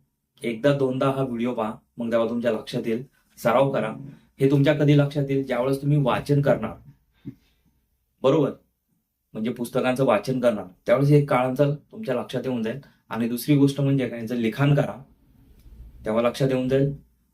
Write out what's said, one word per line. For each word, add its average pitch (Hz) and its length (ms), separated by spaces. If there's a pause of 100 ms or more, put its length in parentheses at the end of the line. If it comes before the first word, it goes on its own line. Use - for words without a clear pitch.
(420)
एकदा 117 360
दोनदा 135 340
हा 135 120
व्हिडिओ 120 300
पहा, 110 200 (240)
मग 117 140
तेव्हा 113 180
तुमच्या 117 220
लक्षात 110 360
येईल. 117 160 (360)
सराव 131 340
करा. 110 200 (460)
हे 139 120
तुमच्या 143 280
कधी 147 180
लक्षात 143 320
येईल? 135 160
ज्यावेळेस 131 360
तुम्ही 143 200
वाचन 131 400
करणार, 131 340 (1500)
बरोबर, 139 280 (800)
म्हणजे 110 180
पुस्तकांचं 123 540
वाचन 123 340
करणार, 110 260 (200)
त्यावेळेस 135 260
हे 147 140
काळांचा 131 440 (220)
तुमच्या 113 240
लक्षात 120 300
येऊन 123 180
जाईल. 120 160 (300)
आणि 113 200
दुसरी 123 280
गोष्ट 139 240
म्हणजे 139 280
काय, 117 180
जर 123 80
लिखाण 127 400
करा, 107 200 (1080)
तेव्हा 113 160
लक्षात 120 300
येऊन 127 180
जाईल. 139 240 (400)